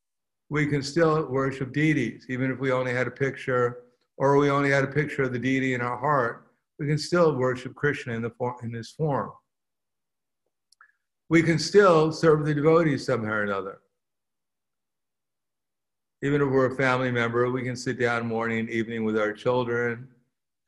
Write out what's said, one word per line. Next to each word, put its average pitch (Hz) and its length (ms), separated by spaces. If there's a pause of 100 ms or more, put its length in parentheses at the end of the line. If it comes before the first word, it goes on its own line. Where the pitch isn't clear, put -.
(500)
We 147 160
can 147 160
still 160 440
worship 131 460
deities, 143 560
even 131 220
if 120 80
we 131 140
only 127 200
had 123 140
a 123 60
picture, 123 720 (320)
or 139 200
we 143 140
only 139 200
had 139 120
a 139 60
picture 147 340
of 127 100
the 123 60
deity 131 360
in 123 60
our 123 160
heart. 127 520 (320)
We 147 80
can 151 100
still 156 380
worship 127 400
Krishna 143 380
in 113 80
the 117 80
for-, 127 340
in 117 80
his 113 180
form. 135 400 (2000)
We 160 160
can 160 140
still 165 520
serve 156 340
the 151 80
devotees 151 540
somehow 113 240
or 107 140
another. 98 340 (2500)
Even 143 200
if 139 60
we're 131 240
a 131 40
family 127 360
member, 120 380
we 127 120
can 123 140
sit 120 220
down 117 280
morning 113 320
and 113 120
evening 113 340
with 110 120
our 107 160
children 120 760 (600)